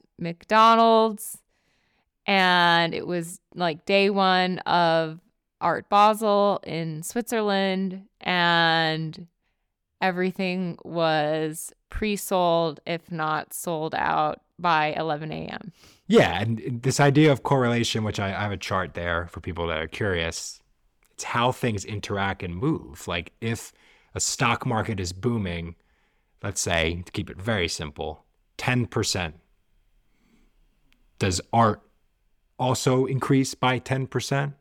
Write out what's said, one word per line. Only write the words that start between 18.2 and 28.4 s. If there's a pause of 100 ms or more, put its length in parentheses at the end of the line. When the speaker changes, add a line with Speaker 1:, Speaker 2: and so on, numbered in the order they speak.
Speaker 2:
I
have
a
chart
there
for
people
that
are
curious, (540)
it's
how
things
interact
and
move.
Like,
if (420)
a
stock
market
is
booming, (680)
let's
say,
to
keep
it
very
simple, (340)